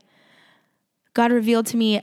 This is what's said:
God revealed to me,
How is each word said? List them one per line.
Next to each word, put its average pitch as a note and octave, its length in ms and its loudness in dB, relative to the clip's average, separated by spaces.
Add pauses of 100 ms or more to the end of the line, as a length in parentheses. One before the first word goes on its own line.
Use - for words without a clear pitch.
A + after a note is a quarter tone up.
(1160)
God A#3+ 160 2
revealed A3+ 360 0
to A#3+ 100 -6
me, G#3+ 260 0